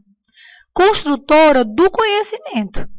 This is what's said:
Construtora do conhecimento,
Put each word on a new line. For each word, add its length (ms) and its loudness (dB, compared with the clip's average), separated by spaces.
Construtora 920 2
do 260 0
conhecimento, 1000 -4